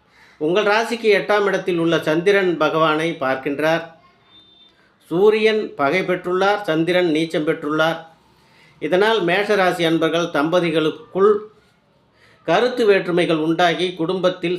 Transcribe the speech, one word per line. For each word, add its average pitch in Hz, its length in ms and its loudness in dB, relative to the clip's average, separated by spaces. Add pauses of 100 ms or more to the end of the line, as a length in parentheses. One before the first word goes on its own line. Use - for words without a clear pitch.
(440)
உங்கள் 196 260 0
ராசிக்கு 226 460 0
எட்டாம் 202 320 0
இடத்தில் 180 340 -2
உள்ள 165 120 2 (120)
சந்திரன் 180 440 2 (120)
பகவானை 156 440 0 (140)
பார்க்கின்றார். 143 640 -2 (1300)
சூரியன் 214 500 2 (200)
பகை 151 280 2
பெற்றுள்ளார், 185 500 0 (100)
சந்திரன் 165 480 0
நீச்சம் 160 320 -2
பெற்றுள்ளார். 156 500 -2 (880)
இதனால் 202 420 2
மேஷராசி 185 640 0
அன்பர்கள் 165 460 0
தம்பதிகளுக்குள் 165 960 0 (1120)
கருத்து 240 440 0
வேற்றுமைகள் 170 560 0
உண்டாகி 170 420 0 (120)
குடும்பத்தில் 180 580 -2